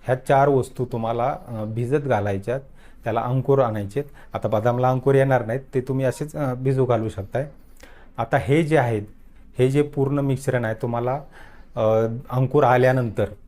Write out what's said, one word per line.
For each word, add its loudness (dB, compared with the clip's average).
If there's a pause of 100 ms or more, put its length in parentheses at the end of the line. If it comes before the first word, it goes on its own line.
ह्या 0
चार 2
वस्तू 0
तुम्हाला, -4 (100)
अ, -8
भिजत -2
घालायच्यात, -2 (440)
त्याला -2
अंकुर 2
आणायचेत. -2 (300)
आता -4
बदामला 2
अंकुर 2
येणार 4
नाहीत, -4 (120)
ते 0
तुम्ही -2
असेच, -4
अ, -4
भिजू 0
घालू 0
शकताय. -6 (680)
आता 0
हे 2
जे 2
आहेत, 0 (580)
हे 4
जे 2
पूर्ण 0
मिश्रण -2
आहे, -4
तुम्हाला, -2 (540)
अ, -2 (480)
अंकुर 2
आल्यानंतर 4 (220)